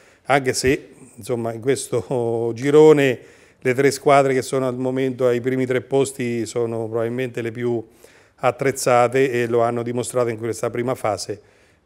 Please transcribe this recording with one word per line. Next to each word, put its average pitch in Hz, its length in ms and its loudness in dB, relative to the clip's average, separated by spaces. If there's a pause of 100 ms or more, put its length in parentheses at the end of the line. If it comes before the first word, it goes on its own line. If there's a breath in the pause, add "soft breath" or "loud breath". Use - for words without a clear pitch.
(260 soft breath)
anche 131 260 0
se, - 420 -2 (220)
insomma, 117 360 -6
in 113 80 -12
questo 117 920 -2
<laughs> - 20 -10
girone 143 640 6 (400 loud breath)
le 127 160 0
tre 139 160 2
squadre 139 440 4
che 127 80 0
sono 131 260 -4
al 123 80 -4
momento 131 500 -2
ai 123 140 2
primi 131 260 -2
tre 127 140 -2
posti 123 640 -2
sono 113 400 -4
probabilmente 117 560 -6
le 117 80 -6
più 120 320 -4 (540 soft breath)
attrezzate 131 920 2
e 120 160 -2
lo 117 160 0
hanno 117 200 0
dimostrato 120 460 -4
in 113 100 -6
questa 113 320 -6
prima 120 240 -4
fase. 104 460 -6 (460 soft breath)